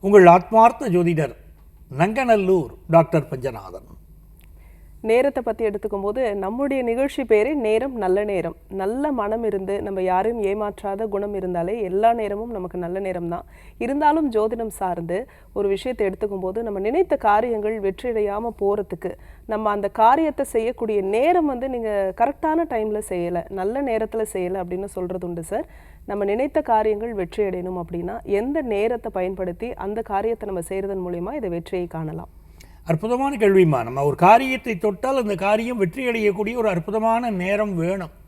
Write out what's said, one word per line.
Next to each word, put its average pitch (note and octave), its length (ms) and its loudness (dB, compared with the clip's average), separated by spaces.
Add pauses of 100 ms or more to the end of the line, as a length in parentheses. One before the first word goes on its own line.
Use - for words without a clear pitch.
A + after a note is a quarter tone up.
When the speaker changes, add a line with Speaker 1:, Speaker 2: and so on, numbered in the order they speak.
Speaker 1:
உங்கள் G3 260 10
ஆத்மார்த்த A3 600 6
ஜோதிடர் E3 400 2 (680)
நங்கநல்லூர் G3 720 2 (240)
டாக்டர் D#3+ 360 4
பஞ்சநாதன். A#2+ 580 -8 (1200)
Speaker 2:
நேரத்தை C4 340 4
பத்தி A3+ 240 -4
எடுத்துக்கும் G#3 380 -4
போது G#3+ 180 -2 (200)
நம்முடைய C4 460 -2
நிகழ்ச்சி C4+ 420 -2
பேரே A3 220 4 (140)
நேரம் A#3 360 0
நல்ல F#3+ 280 2
நேரம். E3 260 -2 (240)
நல்ல C4 380 -2
மனம் A3 300 -2
இருந்து G3 260 -2 (120)
நம்ம F#3+ 220 -4
யாரையும் A3 320 2 (100)
ஏமாற்றாத G#3 600 -4
குணம் G#3 260 -4
இருந்தாலே F3+ 360 -4 (140)
எல்லா G3+ 220 4 (100)
நேரமும் G#3+ 360 -6
நமக்கு F3+ 280 -8
நல்ல F3 220 -6
நேரம் F3 280 -4
தான். F3 100 -10 (400)
இருந்தாலும் D4 500 2
ஜோதிடம் A3 440 0
சார்ந்து F3 400 -4 (400)
ஒரு G3+ 160 0
விஷயத்தை A3 340 -2
எடுத்துக்கும் F#3+ 380 -4
போது F#3+ 200 -4
நம்ம G3+ 220 -4
நினைத்த D4+ 280 2 (120)
காரியங்கள் G#3+ 480 2 (100)
வெற்றியடையாம G#3+ 680 -2 (100)
போறதுக்கு G3 500 -2 (400)
நம்ம G#3+ 240 0
அந்த G3+ 140 -2 (100)
காரியத்தை C#4 540 4
செய்யக்கூடிய A3 460 0 (140)
நேரம் D#4 380 4
வந்து B3 240 -6
நீங்க A3 160 -4 (300)
கரெக்டான D#4 520 0
டைம்ல G#3+ 260 -2 (120)
செய்யல, F3 280 -2 (200)
நல்ல A3+ 300 -2
நேரத்துல A3 440 -2
செய்யல F#3 300 -2
அப்படின்னு F#3 320 -6
சொல்றது F3+ 340 -6
உண்டு E3+ 220 -8
சார். C#4+ 160 -4 (420)
நம்ம G3+ 200 -2
நினைத்த B3+ 280 0 (100)
காரியங்கள் A3 500 2
வெற்றி F3+ 280 -4
அடையணும் F#3 340 -4
அப்படின்னா F3 340 -6 (260)
எந்த C#4 180 -2 (160)
நேரத்தை A#3 420 -2
பயன்படுத்தி F#3 520 -4 (180)
அந்த G#3+ 120 -6 (140)
காரியத்தை G#3+ 380 -2
நம்ம F#3 180 -4
செய்யறதன் F#3+ 380 -4
மூலியமா F3 320 -6
இதை G#3+ 180 -6
வெற்றியை F3 400 -6
காணலாம்? D#3+ 340 -8 (600)
Speaker 1:
அற்புதமான B3 500 0
கேள்விம்மா. F#3 460 6
நம்ம C3+ 220 -2
ஒரு C3+ 140 0
காரியத்தை A#3+ 520 6 (100)
தொட்டால் B3+ 380 0
அந்த G#3 200 0
காரியம் A3+ 400 0
வெற்றி F#3+ 280 -2
அடையக்கூடிய G#3+ 520 0
ஒரு A3 100 2
அற்புதமான A3+ 580 0 (120)
நேரம் G3+ 380 0
வேணும். F3 340 -4 (140)